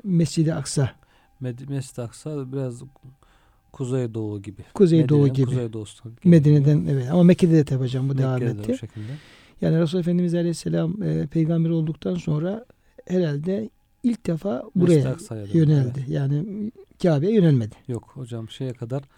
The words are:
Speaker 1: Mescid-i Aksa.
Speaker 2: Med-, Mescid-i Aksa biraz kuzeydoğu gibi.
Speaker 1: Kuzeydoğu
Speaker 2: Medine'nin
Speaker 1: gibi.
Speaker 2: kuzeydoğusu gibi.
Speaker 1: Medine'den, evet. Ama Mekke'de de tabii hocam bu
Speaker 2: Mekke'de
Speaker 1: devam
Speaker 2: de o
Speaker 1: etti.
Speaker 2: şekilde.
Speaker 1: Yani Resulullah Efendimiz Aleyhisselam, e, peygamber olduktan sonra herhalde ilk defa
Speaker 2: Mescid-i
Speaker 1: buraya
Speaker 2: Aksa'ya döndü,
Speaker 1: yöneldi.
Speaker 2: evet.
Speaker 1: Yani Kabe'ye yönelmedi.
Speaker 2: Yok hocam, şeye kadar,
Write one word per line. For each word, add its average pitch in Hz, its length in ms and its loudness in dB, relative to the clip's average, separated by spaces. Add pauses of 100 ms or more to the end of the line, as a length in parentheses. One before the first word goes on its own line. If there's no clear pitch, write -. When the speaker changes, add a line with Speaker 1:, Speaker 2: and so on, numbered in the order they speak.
Speaker 1:
Mescid-i 165 500 0
Aksa. 139 380 -2 (500)
Speaker 2:
Med-, 127 280 -10
Mescid-i 139 320 -8
Aksa 135 520 -10
biraz 131 280 -6 (920)
kuzeydoğu 113 680 -6
gibi. 104 200 -16 (120)
Speaker 1:
Kuzeydoğu 160 440 4
Speaker 2:
Medine'nin 139 160 4
Speaker 1:
gibi. 135 120 2
Speaker 2:
kuzeydoğusu 117 640 -6
gibi. 120 200 0
Speaker 1:
Medine'den, 151 560 6
evet. 135 260 -2
Ama 175 120 4
Mekke'de 175 300 6
de 151 120 6
tabii 131 180 -2
hocam 127 260 -4
bu 139 40 -2
Speaker 2:
Mekke'de 135 140 0
Speaker 1:
devam 127 140 -2
Speaker 2:
de 120 40 -2
o 107 180 -4
Speaker 1:
etti. 240 140 -4
Speaker 2:
şekilde. 110 340 -14 (500)
Speaker 1:
Yani 160 180 2
Resulullah 170 240 -2
Efendimiz 175 320 0
Aleyhisselam, 170 680 -4
e, 160 240 -2
peygamber 165 420 0
olduktan 165 460 -4
sonra 170 500 -4 (420)
herhalde 180 600 -2 (340)
ilk 233 220 -2
defa 170 240 -4 (260)
Speaker 2:
Mescid-i 185 60 2 (200)
Speaker 1:
buraya 131 120 0
Speaker 2:
Aksa'ya 107 320 -12
döndü, 101 120 -2
Speaker 1:
yöneldi. 143 420 2
Speaker 2:
evet. 131 100 -8
Speaker 1:
Yani 160 640 -4 (300)
Kabe'ye 170 320 0
yönelmedi. 147 420 2 (120)
Speaker 2:
Yok 117 260 -8
hocam, 117 360 -12
şeye 131 240 -10
kadar, 127 300 -8 (140)